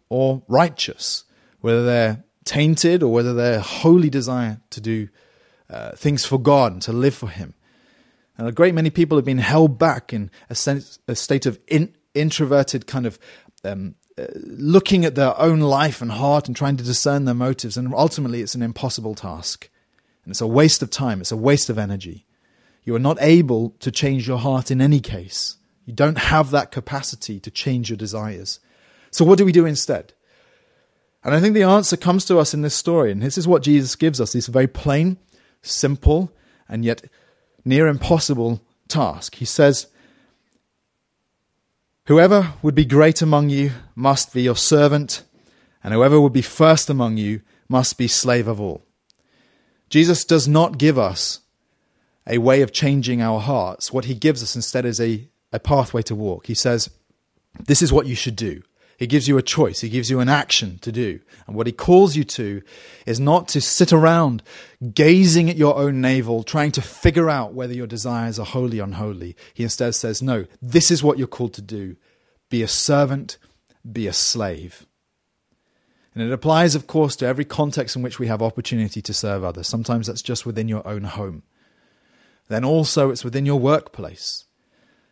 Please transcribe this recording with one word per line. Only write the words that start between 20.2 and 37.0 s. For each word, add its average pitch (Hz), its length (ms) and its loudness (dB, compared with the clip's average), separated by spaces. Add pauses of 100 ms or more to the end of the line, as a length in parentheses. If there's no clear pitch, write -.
And 87 60 -14
it's 95 100 -8
a 113 60 -2
waste 143 340 4
of 120 80 -4
time. 113 320 -4
It's 87 100 -10
a 113 60 -4
waste 135 320 0
of 113 80 -6
energy. 98 480 -8 (580)
You 117 120 -4
are 117 40 -2
not 139 200 0
able 139 600 4
to 127 120 -6
change 135 360 -2
your 127 100 -4
heart 131 320 -2
in 131 120 0
any 143 180 6
case. - 580 -8 (280)
You 120 80 -14
don't 147 240 0
have 151 340 0
that 143 200 -2
capacity 127 680 -10
to 110 120 -16
change 123 380 -6
your 113 80 -8
desires. 104 640 -10 (520)
So - 140 2
what 185 120 8
do 202 80 4
we 185 60 6
do 170 140 6
instead? 139 480 -4 (1080)
And 127 100 0
I 156 80 4
think 214 120 4
the 208 100 4
answer 190 340 4
comes 180 280 0
to 180 120 4
us 151 160 2
in 151 80 -2
this 147 140 -2
story. 160 360 0
And 101 100 -6
this 131 160 -4
is 170 100 -2
what 165 160 4
Jesus 139 320 2
gives 151 260 0
us, 110 120 -2
this - 140 -4
very 131 200 2
plain, 156 500 -2 (440)
simple, 151 720 0 (360)
and 113 180 -6
yet 117 240 -4 (560)